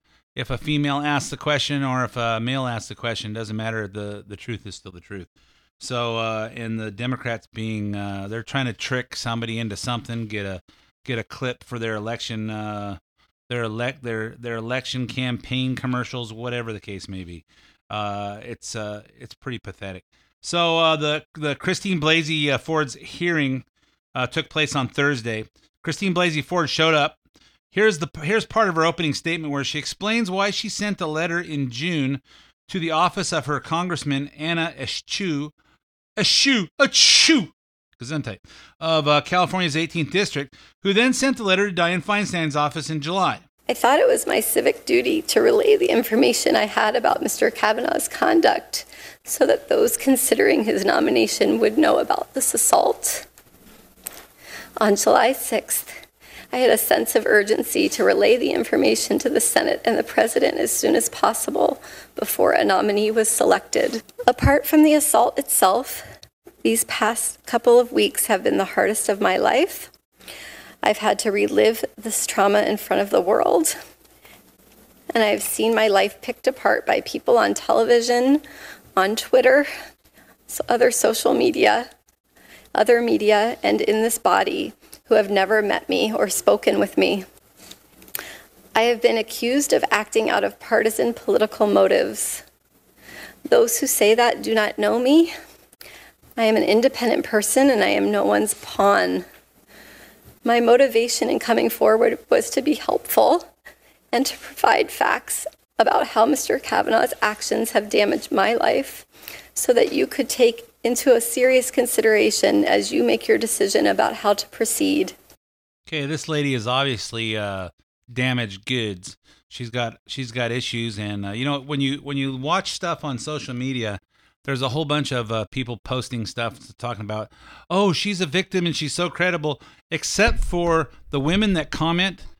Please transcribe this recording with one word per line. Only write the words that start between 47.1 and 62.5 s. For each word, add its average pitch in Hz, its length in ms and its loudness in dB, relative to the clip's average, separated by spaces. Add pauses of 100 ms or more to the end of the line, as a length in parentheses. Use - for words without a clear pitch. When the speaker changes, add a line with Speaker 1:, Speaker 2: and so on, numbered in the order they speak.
Speaker 2:
Mister 220 300 0
Kavanaugh's - 560 0
conduct - 800 0 (400)
so - 200 0
that - 220 2
those - 300 2
considering - 640 2
his 196 220 0
nomination 220 760 2
would 214 180 2
know - 220 4
about - 340 -4
this - 200 -2
assault. - 760 0 (1500)
On 208 180 4
July 226 380 4
sixth, - 680 -6 (520)
I 254 60 -4
had 254 100 4
a 226 80 4
sense - 380 0
of 214 100 2
urgency 208 640 2
to - 140 -2
relay 202 340 4
the - 140 0
information - 680 0
to - 100 -2
the - 120 0
Senate - 420 0
and 226 140 2
the - 60 0
President - 540 0
as - 140 -2
soon - 240 2
as - 140 0
possible - 720 -2 (340)
before - 360 0